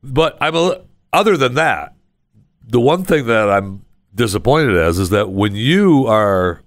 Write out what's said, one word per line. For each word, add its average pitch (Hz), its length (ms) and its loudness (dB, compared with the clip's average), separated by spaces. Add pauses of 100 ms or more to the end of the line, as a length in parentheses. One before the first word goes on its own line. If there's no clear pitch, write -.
But 143 360 -2
I'm 160 160 -4
a, 170 260 -2 (300)
other 196 260 2
than 127 180 0
that, 117 400 -2 (680)
the 117 160 0
one 156 240 2
thing 151 220 -2
that 110 240 0
I'm 98 340 -2 (300)
disappointed 110 640 0
as 85 220 0
is 92 100 -2
that 101 220 0
when 101 240 -2
you 147 500 2
are 98 600 0